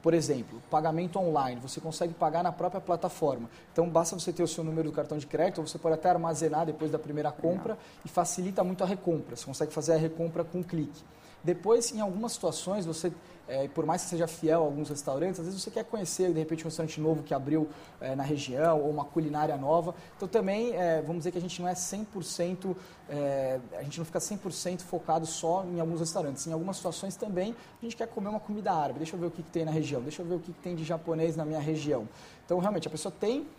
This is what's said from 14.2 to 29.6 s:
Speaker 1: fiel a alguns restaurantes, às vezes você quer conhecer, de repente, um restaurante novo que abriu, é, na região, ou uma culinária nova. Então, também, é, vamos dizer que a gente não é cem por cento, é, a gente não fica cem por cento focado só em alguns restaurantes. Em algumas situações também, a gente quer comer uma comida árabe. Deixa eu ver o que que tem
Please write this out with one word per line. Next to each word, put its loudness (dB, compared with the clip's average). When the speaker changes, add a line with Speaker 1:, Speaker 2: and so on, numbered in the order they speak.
Speaker 1:
fiel 4
a 6
alguns -2
restaurantes, 0
às -6
vezes -6
você -6
quer -4
conhecer, 0
de 2
repente, -2
um -2
restaurante -4
novo 4
que -4
abriu, 2
é, -4
na -2
região, 4
ou 2
uma -2
culinária 2
nova. 2
Então, -6
também, 2
é, 4
vamos -2
dizer -2
que -4
a -2
gente -6
não -2
é 0
cem -4
por -8
cento, -2
é, 0
a -6
gente -8
não -4
fica -4
cem -4
por -6
cento -4
focado 0
só 0
em -4
alguns 0
restaurantes. -2
Em -4
algumas -2
situações -6
também, -2
a -10
gente -8
quer -4
comer -4
uma -2
comida -2
árabe. 2
Deixa -4
eu -4
ver 0
o 0
que -10
que -12
tem 0